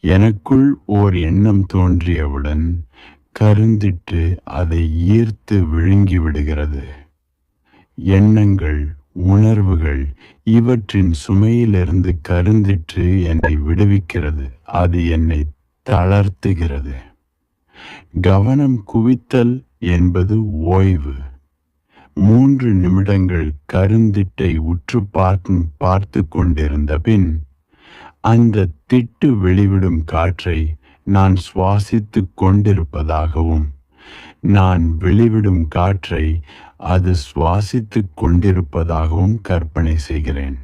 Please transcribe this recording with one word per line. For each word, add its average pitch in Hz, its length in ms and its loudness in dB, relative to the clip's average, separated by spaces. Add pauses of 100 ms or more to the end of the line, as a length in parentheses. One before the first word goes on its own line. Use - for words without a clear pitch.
எனக்குள் 110 840 2
ஓர் 101 300 0
எண்ணம் 95 500 2
தோன்றியவுடன் 80 1000 -2 (720)
கருந்திட்டு 101 1040 0
அதை 82 380 -2 (300)
ஈர்த்து 110 440 0 (100)
விழுங்கிவிடுகிறது. 78 1160 0 (1120)
எண்ணங்கள், 95 1000 2 (160)
உணர்வுகள், 92 1040 0 (280)
இவற்றின் 110 720 2
சுமையிலிருந்து 95 1040 0 (100)
கருந்திட்டு 92 960 0
என்னை 80 340 0
விடுவிக்கிறது. 78 920 -2 (120)
அது 87 440 -2
என்னை 80 380 0 (440)
தளர்த்துகிறது. 87 1040 -2 (1300)
கவனம் 113 680 2
குவித்தல் 123 800 0 (140)
என்பது 90 720 0
ஓய்வு. 82 640 0 (1000)
மூன்று 123 600 4
நிமிடங்கள் 92 800 0 (200)
கருந்திட்டை 98 840 0
உற்று 85 460 -4
பார்த்து, 92 640 -2 (120)
பார்த்து 95 500 -2
கொண்டிருந்த 76 680 -2
பின், 82 440 0 (800)
அந்த 110 460 2 (260)
திட்டு 127 440 0
வெளிவிடும் 92 680 2
காற்றை 82 720 -4 (280)
நான் 95 320 2
சுவாசித்துக் 101 1040 -2
கொண்டிருப்பதாகவும், 80 1300 0 (760)
நான் 90 580 2
வெளிவிடும் 101 720 2
காற்றை 85 760 -2 (360)
அது 90 380 0
சுவாசித்துக் 98 1040 -4
கொண்டிருப்பதாகவும் 85 1200 0
கற்பனை 80 560 -2
செய்கிறேன். 69 680 -6